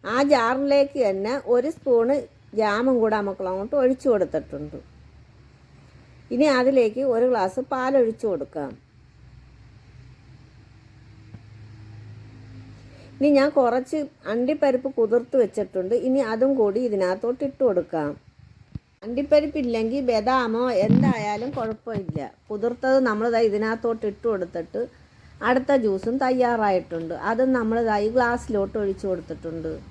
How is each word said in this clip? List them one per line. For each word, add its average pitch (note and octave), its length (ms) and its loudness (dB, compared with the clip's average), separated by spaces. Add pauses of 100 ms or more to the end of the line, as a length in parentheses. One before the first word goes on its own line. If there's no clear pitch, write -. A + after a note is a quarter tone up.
(100)
ആ A#3+ 80 0 (120)
ജാറിലേക്ക് C#4 760 2
തന്നെ G3 260 -2 (220)
ഒരു B3 200 0
സ്പൂണ് A#3+ 400 2 (440)
ജാമും A3 420 2
കൂടെ A3 180 2
നമുക്ക് G3 300 -4
അങ്ങോട്ട് G3 320 -6
ഒഴിച്ചു B3+ 320 2
കൊടുത്തിട്ടുണ്ട്. D3+ 640 -4 (1600)
ഇനി C4+ 120 4 (120)
അതിലേക്ക് B3 440 4 (120)
ഒരു A#3 180 2
ഗ്ലാസ് G#3+ 280 0 (120)
പാൽ C4 280 -2
ഒഴിച്ചു A3+ 300 0
കൊടുക്കാം. C#3+ 400 -6 (4000)
ഇനി D4 220 4
ഞാൻ C4+ 100 4 (100)
കുറച്ച് B3+ 400 0 (360)
അണ്ടിപ്പരിപ്പ് C4 640 0
കുതിർത്ത് A#3 440 0
വെച്ചിട്ടുണ്ട്. F#3+ 520 -2 (140)
ഇനി C4+ 140 2 (100)
അതും C4 280 2
കൂടി G#3 280 2
ഇതിനകത്തോട്ട് G#3 600 -2
ഇട്ട് - 200 -4
കൊടുക്കാം. E3 420 -2 (920)
അണ്ടിപ്പരിപ്പില്ലെങ്കിൽ C4 1080 0
ബദാമോ A#3 540 0 (220)
എന്തായാലും G#3+ 720 2
കുഴപ്പമില്ല. G#3+ 760 -8 (180)
കുതിർത്തത് A#3+ 480 0 (120)
നമ്മൾ G#3+ 260 -2
ദാ A3+ 140 2
ഇതിനകത്തോട്ട് A3+ 640 -2
ഇട്ട് G#3 200 -8
കൊടുത്തിട്ട് F3+ 500 -6 (680)
അടുത്ത B3+ 240 2 (120)
ജ്യൂസും G#3 300 -2 (100)
തയ്യാറായിട്ടുണ്ട്. G#3 920 0 (160)
അത് A3+ 120 0 (140)
നമ്മൾ A3+ 200 0 (120)
ദാ G#3+ 80 2 (100)
ഈ - 100 0
ഗ്ലാസ്സിലോട്ട് A#3 680 0
ഒഴിച്ചു G3 280 -4
കൊടുത്തിട്ടുണ്ട്. E3 600 -8 (180)